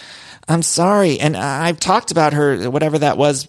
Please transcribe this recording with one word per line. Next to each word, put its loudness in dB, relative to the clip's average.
I'm 2
sorry. 2
And 0
I, -4
I've -4
talked 0
about 2
her, 0
whatever -2
that 0
was 0